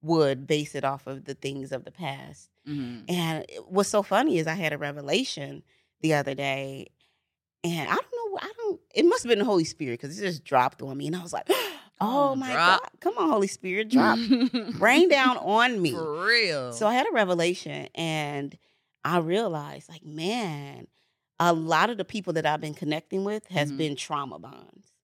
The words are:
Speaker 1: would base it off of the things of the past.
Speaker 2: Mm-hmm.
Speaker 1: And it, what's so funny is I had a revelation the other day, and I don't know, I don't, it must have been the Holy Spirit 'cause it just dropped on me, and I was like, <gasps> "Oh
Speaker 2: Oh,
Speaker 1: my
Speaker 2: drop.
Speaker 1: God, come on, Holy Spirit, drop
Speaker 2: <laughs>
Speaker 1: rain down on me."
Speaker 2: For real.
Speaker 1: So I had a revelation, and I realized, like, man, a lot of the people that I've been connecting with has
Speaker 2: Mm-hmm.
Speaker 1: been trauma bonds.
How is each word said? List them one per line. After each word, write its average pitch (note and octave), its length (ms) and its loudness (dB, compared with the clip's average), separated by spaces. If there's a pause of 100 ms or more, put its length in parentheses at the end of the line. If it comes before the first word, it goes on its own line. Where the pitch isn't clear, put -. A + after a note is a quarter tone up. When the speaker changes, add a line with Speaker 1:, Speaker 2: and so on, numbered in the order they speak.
Speaker 1:
would D3 440 2
base D3+ 300 0
it C#3 80 -4
off C3+ 240 -4
of C3+ 180 -10
the C#3 80 -10
things C3+ 380 -8
of C3 140 -8
the - 60 -18
past. C#3 580 -12 (180)
Speaker 2:
Mm-hmm. B2 420 -8
Speaker 1:
And E3 400 -2
it, - 180 -16
what's G3 220 0
so G#3 140 2
funny A3 340 2
is D#3+ 80 0
I D#3+ 80 -2
had E3 200 -2
a C#3+ 40 -6
revelation C#3+ 840 -4 (380)
the D#3+ 120 4
other C#3 220 0
day, C3+ 520 -6 (760)
and E3+ 260 -2
I - 60 2
don't - 180 -4
know, A4+ 260 -6
I G4+ 180 -10
don't, A4 220 -4 (160)
it C4+ 100 6
must A#4 180 6
have A#3+ 60 -6
been A3 100 6
the G3+ 60 2
Holy G3 200 4
Spirit B2+ 340 -6
'cause D3+ 200 -12
it - 20 -6
just F3+ 220 -4
dropped C3 400 2
on C3+ 140 -8
me, C#3+ 100 -6
and D#3+ 80 -4
I F3+ 80 -8
was E3+ 100 -12
like, - 140 -8
<gasps> - 20 -18
"Oh C#4+ 840 0
Speaker 2:
Oh, C4+ 40 -2
Speaker 1:
my C4 180 -4
Speaker 2:
drop. F3+ 300 4
Speaker 1:
God, - 60 -12 (120)
come G4+ 160 -2
on, E4+ 120 2
Holy G3+ 180 4
Spirit, G3 420 -4
drop A#3+ 280 6 (320)
Speaker 2:
<laughs> A3 300 -6
Speaker 1:
rain C#4+ 300 8
down C4 280 6
on A3 440 2
me." D#3+ 100 2
Speaker 2:
For D#3+ 360 -4
real. E3+ 460 2
Speaker 1:
So G#3 140 -2
I A3 60 4
had C4 140 2
a A4+ 40 -2
revelation, F3 840 0
and D3 600 -4 (480)
I E3+ 140 0
realized, D#3+ 720 -2
like, E3 160 -20
man, D3+ 840 -6 (540)
a F3 120 6
lot E3 360 2
of A#3+ 80 -6
the F#3+ 80 -4
people F#3 280 -6
that D#3 120 0
I've D3+ 160 2
been D3+ 120 -8
connecting D#3+ 500 -4
with G#3 240 -6
has D3 220 0
Speaker 2:
Mm-hmm. C#3 80 -8
Speaker 1:
been D3 180 -2
trauma C3+ 440 -6
bonds. - 480 -20 (160)